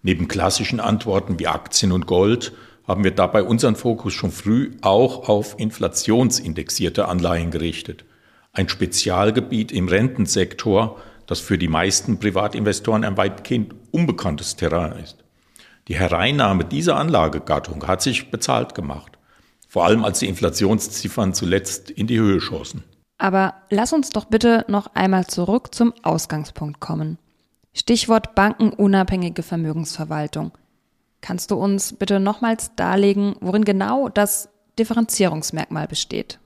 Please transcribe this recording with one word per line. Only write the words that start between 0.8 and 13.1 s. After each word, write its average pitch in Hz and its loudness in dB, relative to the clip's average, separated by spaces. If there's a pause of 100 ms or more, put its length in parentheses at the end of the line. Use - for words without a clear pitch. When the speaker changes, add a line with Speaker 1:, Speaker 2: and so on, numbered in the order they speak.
Speaker 1:
Antworten 107 0
wie 82 -4
Aktien 82 0
und 90 -2
Gold 101 2 (340)
haben 98 0
wir 92 4
dabei 98 2
unseren 113 2
Fokus 117 -2
schon - -4
früh 117 0
auch 107 2
auf 107 0
inflationsindexierte 101 0
Anleihen 85 0
gerichtet. 82 -6 (480)
Ein 95 -2
Spezialgebiet 107 0
im 90 -2
Rentensektor, 104 0 (260)
das - -4
für 95 0
die 85 0
meisten 92 0
Privatinvestoren 104 0
ein 98 -2